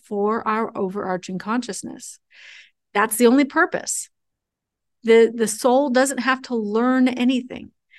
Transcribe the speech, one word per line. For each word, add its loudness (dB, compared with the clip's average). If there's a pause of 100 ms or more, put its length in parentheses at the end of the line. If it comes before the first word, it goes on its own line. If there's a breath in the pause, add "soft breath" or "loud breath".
for -2
our -2
overarching -6
consciousness. -8 (760 loud breath)
That's 0
the 4
only 6
purpose. -2 (920)
The, 6
the -2
soul 2
doesn't 0
have -2
to -8
learn 0
anything -2 (280 soft breath)